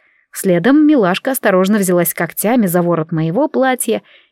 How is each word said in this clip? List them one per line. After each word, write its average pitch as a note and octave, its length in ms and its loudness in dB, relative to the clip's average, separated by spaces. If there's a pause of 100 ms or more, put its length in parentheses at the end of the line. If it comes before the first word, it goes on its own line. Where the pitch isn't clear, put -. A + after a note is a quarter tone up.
(320)
Следом G#3+ 540 2
милашка B3 460 2
осторожно G3 460 0
взялась F3 360 0
когтями G3+ 540 -2
за F3 140 0
ворот E3+ 300 -2
моего E3 360 -2
платья B3+ 540 -2 (300)